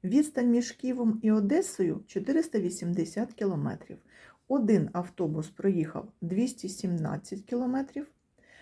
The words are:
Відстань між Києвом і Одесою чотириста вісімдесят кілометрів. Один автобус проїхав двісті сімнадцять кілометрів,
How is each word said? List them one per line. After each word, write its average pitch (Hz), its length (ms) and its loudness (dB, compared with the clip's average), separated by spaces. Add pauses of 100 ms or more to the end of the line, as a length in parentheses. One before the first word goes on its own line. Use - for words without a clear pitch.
Відстань 247 460 4
між 240 220 2
Києвом 240 500 0
і 214 80 4
Одесою 214 760 2
чотириста 269 540 -2
вісімдесят 175 720 -2
кілометрів. 165 640 -4 (500)
Один 214 440 2
автобус 160 580 -4
проїхав 170 680 -2
двісті 190 480 -2
сімнадцять 170 760 -4
кілометрів, 262 680 -4 (500)